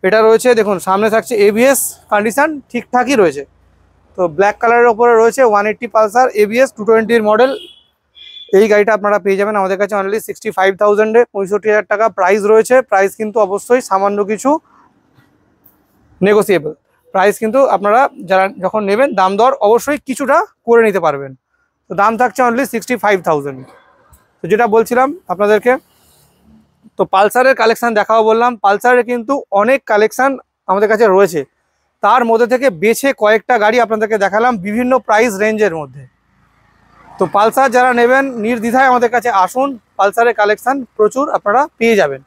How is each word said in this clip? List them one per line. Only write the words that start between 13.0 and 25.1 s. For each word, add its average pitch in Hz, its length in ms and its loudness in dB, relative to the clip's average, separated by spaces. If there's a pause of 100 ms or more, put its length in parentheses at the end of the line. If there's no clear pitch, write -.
কিন্তু 214 160 -6 (100)
অবশ্যই 202 340 -2 (100)
সামান্য 202 280 -2 (120)
কিছু 220 200 -2 (1700)
নেগোসিয়েবল, 185 520 0 (420)
প্রাইস 196 280 2
কিন্তু 226 180 0 (160)
আপনারা 208 240 2 (300)
যারা 190 140 2 (200)
যখন 202 160 -2 (100)
নেবেন 240 180 0 (120)
দাম 190 200 2
দর 254 120 4 (140)
অবশ্যই 240 320 0 (100)
কিছুটা 269 280 -2 (300)
করে 233 200 4
নিতে 190 200 0
পারবেন। 139 260 -4 (560)
তো - 120 -10
দাম 214 200 2
থাকছে 247 280 0
only 240 240 -2
সিক্সটি 240 220 -6 (100)
ফাইভ 202 120 2 (120)
থাউজেন্ড। 143 320 -4 (800)
তো - 120 -16
যেটা 226 220 0
বলছিলাম 240 340 0 (240)